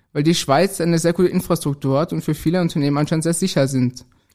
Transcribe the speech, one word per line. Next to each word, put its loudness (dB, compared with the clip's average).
weil -2
die 4
Schweiz 0
eine 2
sehr 2
gute 0
Infrastruktur -2
hat -2
und -4
für -2
viele -2
Unternehmen 0
anscheinend 0
sehr 0
sicher 0
sind. -2